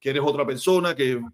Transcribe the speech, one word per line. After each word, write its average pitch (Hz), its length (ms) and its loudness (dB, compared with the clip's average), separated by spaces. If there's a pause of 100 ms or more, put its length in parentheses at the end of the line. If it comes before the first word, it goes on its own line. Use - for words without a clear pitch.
que 135 100 -4
eres 139 120 0
otra 143 240 0
persona, 175 480 0
que, 127 280 0 (100)